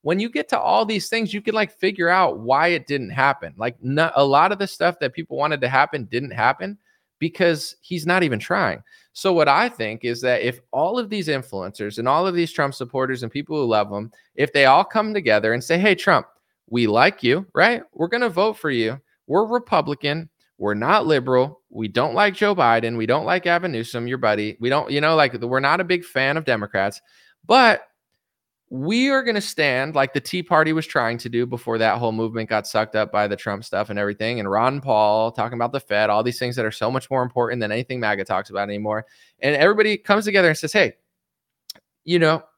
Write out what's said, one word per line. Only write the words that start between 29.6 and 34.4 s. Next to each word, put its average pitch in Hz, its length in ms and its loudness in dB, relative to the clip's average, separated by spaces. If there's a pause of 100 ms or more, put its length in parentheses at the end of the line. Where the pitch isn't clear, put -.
like 135 180 0
the 139 80 -2
Tea 180 220 -6
Party 156 300 2
was 156 120 -2
trying 117 340 -2
to 120 100 -10
do 120 180 -2
before 117 320 -4
that 110 200 2
whole 117 120 0
movement 110 400 -4
got 107 160 -2
sucked 110 300 -2
up 104 160 0
by 104 160 0
the 101 80 -2
Trump 104 260 -6
stuff 107 260 -4
and 104 120 -6
everything, 107 400 -4